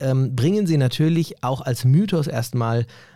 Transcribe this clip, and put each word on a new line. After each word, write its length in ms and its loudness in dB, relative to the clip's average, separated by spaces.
ähm, 340 0
bringen 320 0
sie 100 2
natürlich 680 0
auch 160 -4
als 240 -2
Mythos 420 2
erstmal, 600 -2